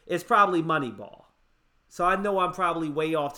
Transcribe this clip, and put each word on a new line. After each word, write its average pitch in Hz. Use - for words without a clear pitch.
is 175
probably 196
Moneyball. 131
So 175
I 190
know 196
I'm 175
probably 165
way 156
off 143